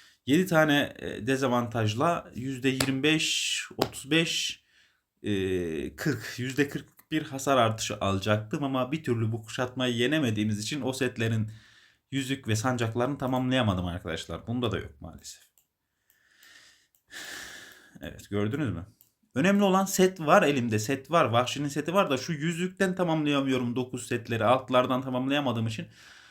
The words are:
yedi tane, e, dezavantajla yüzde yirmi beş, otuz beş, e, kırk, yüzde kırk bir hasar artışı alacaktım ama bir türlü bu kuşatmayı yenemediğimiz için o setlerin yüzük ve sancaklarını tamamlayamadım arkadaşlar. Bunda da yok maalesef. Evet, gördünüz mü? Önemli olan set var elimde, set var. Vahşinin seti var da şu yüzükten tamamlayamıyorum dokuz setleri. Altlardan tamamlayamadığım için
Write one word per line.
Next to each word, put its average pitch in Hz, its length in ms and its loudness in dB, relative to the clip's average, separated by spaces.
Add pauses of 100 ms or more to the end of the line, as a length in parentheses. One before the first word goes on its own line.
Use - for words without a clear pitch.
(280)
yedi 165 200 4
tane, 151 520 4
e, - 280 -8
dezavantajla 123 1080 0
yüzde 131 340 -2
yirmi 131 340 0
beş, - 580 0 (160)
otuz - 340 -2
beş, - 540 0 (580)
e, 92 720 -2
kırk, - 420 -4
yüzde 131 300 0
kırk - 180 -8 (240)
bir 156 120 -2
hasar 135 340 0
artışı 110 440 2
alacaktım 107 640 0
ama 131 280 -2
bir - 120 -4
türlü 113 280 0
bu 113 100 -4
kuşatmayı 127 540 -4
yenemediğimiz 113 640 2
için 123 220 -6
o 127 120 -2
setlerin 113 580 0 (600)
yüzük 135 380 -4
ve 107 80 4
sancaklarını 120 600 0
tamamlayamadım 127 680 2
arkadaşlar. 82 600 -6
Bunda 120 260 -2
da 90 60 0
yok - 220 -14
maalesef. - 420 -18 (2500)
Evet, - 300 -12
gördünüz 107 420 0
mü? 82 140 -8 (480)
Önemli 196 280 4
olan 196 220 4
set 185 360 2
var 170 220 6
elimde, 123 360 2
set 135 320 -4
var. 165 140 4
Vahşinin 135 440 0
seti 156 260 -4
var 196 160 4
da 139 60 0
şu - 160 -4
yüzükten 175 640 -2
tamamlayamıyorum 143 800 0
dokuz 127 300 -4
setleri. 113 380 -2
Altlardan 127 580 4
tamamlayamadığım 131 640 0
için 113 200 -6 (440)